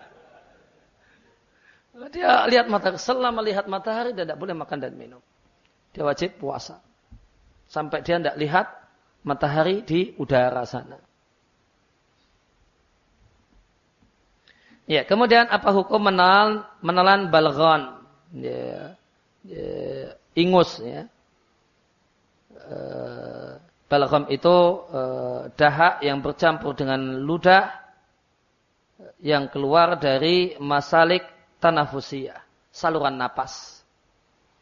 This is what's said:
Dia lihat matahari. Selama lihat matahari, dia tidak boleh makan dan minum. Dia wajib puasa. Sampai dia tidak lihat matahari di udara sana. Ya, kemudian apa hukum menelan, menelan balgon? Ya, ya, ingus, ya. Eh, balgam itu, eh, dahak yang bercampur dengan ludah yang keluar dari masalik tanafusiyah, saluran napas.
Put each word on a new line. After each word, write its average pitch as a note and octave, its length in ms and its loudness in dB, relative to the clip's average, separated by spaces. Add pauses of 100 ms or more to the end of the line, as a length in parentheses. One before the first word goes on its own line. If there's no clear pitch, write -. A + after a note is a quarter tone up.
(2250)
Dia B3 320 2
lihat A#3+ 240 2
matahari. G3 240 -2
Selama A#3+ 480 -4
lihat G3+ 240 -4
matahari, A3 480 -6
dia F#3 80 -8
tidak D#3 160 -8
boleh F3+ 160 -8
makan D3 240 -10
dan B2+ 160 -10
minum. B2 240 -20 (720)
Dia D3+ 160 -8
wajib D#3 320 -4
puasa. C#3 400 -12 (880)
Sampai D3+ 400 -6
dia E3+ 160 0
tidak D3 160 -4
lihat D#3 320 0 (560)
matahari D#3 560 0
di F3+ 320 -2
udara B2 480 0
sana. B2 340 -12 (4000)
Ya, D3 160 0
kemudian A#3 460 4
apa G#3 240 0
hukum G3 260 2
menelan, G3+ 640 4 (160)
menelan F#3 540 4
balgon? D3+ 640 2 (340)
Ya, B2+ 640 -10 (480)
ya, C3+ 720 -10 (160)
ingus, F3 480 2
ya. C#3+ 300 -14 (1500)
Eh, B2+ 960 -14 (320)
balgam C#3+ 480 2
itu, E3+ 240 4 (320)
eh, B2+ 520 -6 (180)
dahak D3+ 420 4
yang C#3 240 -2
bercampur D3+ 480 -2
dengan C3 480 -4
ludah F3+ 480 4 (1500)
yang C#3+ 320 -2
keluar E3 480 2
dari D#3+ 560 0
masalik E3 720 2 (320)
tanafusiyah, C#3+ 800 -2 (320)
saluran C#3+ 480 -2
napas. - 640 -10 (800)